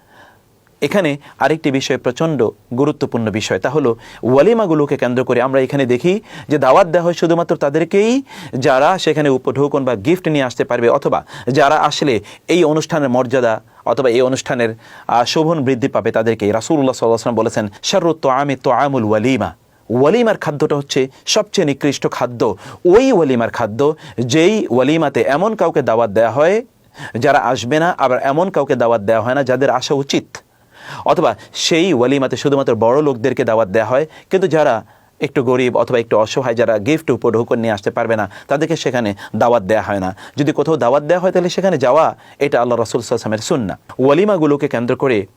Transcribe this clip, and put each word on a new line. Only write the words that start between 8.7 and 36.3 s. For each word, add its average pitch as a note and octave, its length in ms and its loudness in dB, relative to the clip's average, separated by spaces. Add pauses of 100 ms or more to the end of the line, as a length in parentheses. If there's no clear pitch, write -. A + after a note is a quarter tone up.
সেখানে D3+ 300 0
উপঢৌকন C#3 560 0
বা B2+ 100 -2
গিফট D3+ 340 -2
নিয়ে D3 160 0
আসতে B2+ 200 -4
পারবে A#2+ 240 0
অথবা C3+ 360 0 (240)
যারা C#3+ 280 4
আসলে D3 440 0 (280)
এই E3+ 160 4
অনুষ্ঠানের D3+ 440 0
মর্যাদা A#2+ 520 0 (240)
অথবা B2 260 0
এই B2 120 2
অনুষ্ঠানের, B2 520 -2 (340)
আহ, A#2+ 160 2
শোভন D#3+ 400 0
বৃদ্ধি C3 240 0
পাবে A2 240 -2
তাদেরকেই। A2 400 0
রাসূলুল্লাহ C3 400 0
সাল্লাল্লাহু A2+ 380 0
আলাইহি A2+ 100 0
ওয়াসাল্লাম A2 260 -2
বলেছেন, - 240 -10
"শাররুত E3+ 320 0
তোআমি C#3 340 0
তোআমুল C3 480 0
ওয়ালিমা।" G#2+ 500 0 (360)
ওয়ালিমার F3 460 2
খাদ্যটা D3+ 400 -2
হচ্ছে C#3 320 -2 (180)
সবচেয়ে G3+ 400 -2
নিকৃষ্ট C#3 440 -2
খাদ্য। B2 460 -2 (280)
ওই A#3+ 280 6
ওয়ালিমার C3 380 2
খাদ্য A#2+ 440 -2 (240)
যেই D#3+ 520 2
ওয়ালিমাতে C3+ 520 2
এমন F#3 340 0
কাউকে - 260 0
দাওয়াত A2+ 280 2
দেয়া A2 200 2
হয় E3+ 320 2 (560)
যারা C#3 200 4
আসবে B2 420 0
না, E3+ 180 0
আবার B2+ 240 0
এমন D#3+ 280 0
কাউকে C#3+ 240 -2
দাওয়াত A#2 260 2
দেওয়া A2 220 0
হয় B2+ 120 -2
না C#3+ 80 0
যাদের B2+ 280 0
আসা B2 240 -2
উচিত, C#3 420 -4 (680)
অথবা C#3+ 300 2 (200)
সেই F3 400 0
ওয়ালিমাতে C3 420 0
শুধুমাত্র C3+ 380 0
বড় A#2 280 2
লোকদেরকে B2+ 420 -2
দাওয়াত A2+ 240 0
দেয়া G#2+ 180 0
হয়, C3+ 200 0 (240)
কিন্তু F#3 180 0
যারা C#3 360 2 (360)
একটু C#3+ 220 -2
গরিব B2 340 0
অথবা A#2 220 0
একটু A#2 200 0
অসহায়, A#2+ 360 -2